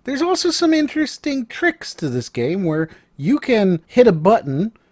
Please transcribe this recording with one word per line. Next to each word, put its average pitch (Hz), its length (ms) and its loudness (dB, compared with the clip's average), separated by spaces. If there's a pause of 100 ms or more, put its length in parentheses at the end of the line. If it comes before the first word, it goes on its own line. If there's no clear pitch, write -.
There's 277 180 -4
also 359 260 0
some 320 240 2
interesting 302 720 -2
tricks - 480 -4
to 151 160 -6
this 123 180 -4
game 160 360 -4
where 160 260 -2 (280)
you 175 200 0
can 202 480 2
hit 247 220 6
a 214 40 6
button 175 600 0 (200)